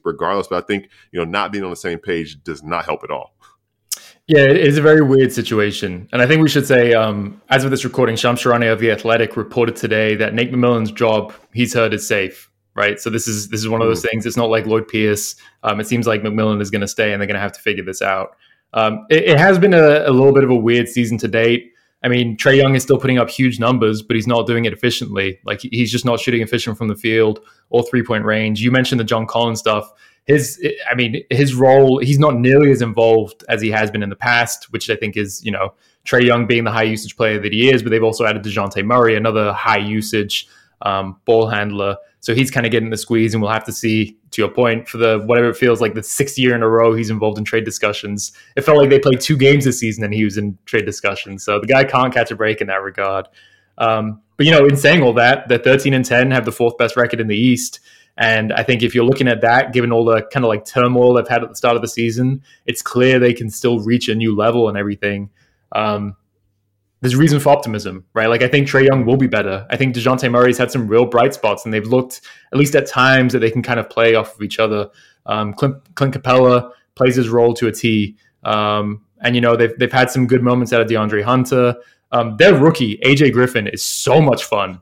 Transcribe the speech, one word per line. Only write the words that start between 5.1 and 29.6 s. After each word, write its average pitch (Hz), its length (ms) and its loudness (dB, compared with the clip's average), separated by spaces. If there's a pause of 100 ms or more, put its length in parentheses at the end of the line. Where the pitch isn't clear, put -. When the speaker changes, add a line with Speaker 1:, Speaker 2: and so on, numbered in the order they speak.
Speaker 2:
situation. 104 800 -4
And 123 80 0
I 123 40 4
think 156 160 4
we 160 60 6
should 139 180 0
say, 120 280 4
um, 104 560 -2
as 131 160 2
of 131 60 -2
this 131 120 -2
recording, 120 320 0
Shams 120 260 -2
Charania 120 300 2
of 110 80 -2
The 113 100 0
Athletic 113 460 -2
reported 117 400 -4
today 107 400 -2
that 104 180 -2
Nate 123 200 -4
McMillan's 120 380 0
job, 110 420 -2 (200)
he's 120 200 -2
heard, 113 200 0
is 104 140 -6
safe, 98 420 -4 (240)
right? 104 240 -2
So - 120 -10
this 113 180 -4
is, 107 220 -8
this 107 100 -6
is 110 80 -6
one 110 140 -2
of 113 80 0
those 113 120 -2
Speaker 1:
Mm. 117 100 -4
Speaker 2:
things. 110 140 -6
It's 113 120 -6
not 117 120 0
like 110 160 -2
Lloyd 107 220 -2
Pierce. 107 480 -4 (280)
Um, 107 180 -2
it 107 60 -10
seems 120 200 -2
like 107 140 0
McMillan 107 400 -2
is 98 100 -8
gonna 101 160 -4
stay 107 240 -2
and 101 100 -4
they're 101 60 -4
gonna 101 120 -4
have 98 120 -6
to - 80 -20
figure 98 240 -4
this 92 180 -12
out. 95 360 -4 (360)
Um, 110 360 -2
it, - 140 4
it 160 140 4
has 185 220 4
been 190 140 4
a, 151 340 6
a 139 40 2
little 135 220 6
bit 135 120 4
of 123 40 2
a 127 60 2
weird 117 320 0
season 120 300 -2
to 113 100 -6
date. 117 440 0 (340)
I 123 40 0
mean, 120 260 -2
Trae 135 220 4
Young 135 180 4
is 127 80 0
still 135 140 2
putting 131 200 -2
up 120 120 0
huge 123 300 -2
numbers, 113 420 0
but 113 140 -4
he's 110 120 -4
not 117 180 0
doing 117 200 -2
it 104 80 -4
efficiently. 101 720 -4
Like, 104 160 -8
he, - 100 -14
he's 117 180 -2
just 117 140 -4
not 120 160 -2
shooting 120 220 -2
efficient 113 360 -6
from 113 120 -4
the 101 60 -6
field 110 440 0 (300)
or 120 140 2
three-point 113 420 -2
range. 107 360 -2
You 120 100 0
mentioned 127 280 0
the 113 60 -4
John 110 200 -2
Collins 117 340 -2
stuff. 107 300 -2 (360)